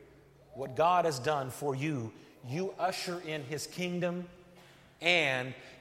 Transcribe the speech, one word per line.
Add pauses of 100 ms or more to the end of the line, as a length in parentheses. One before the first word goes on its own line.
(540)
what
God
has
done
for
you, (380)
you
usher
in
his
kingdom (760)
and (280)